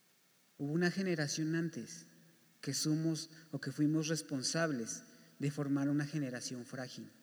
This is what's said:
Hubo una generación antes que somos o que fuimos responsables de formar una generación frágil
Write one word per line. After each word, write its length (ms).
Hubo 140
una 180
generación 640
antes 520
que 140
somos 560
o 100
que 120
fuimos 360
responsables 920
de 120
formar 380
una 180
generación 580
frágil 440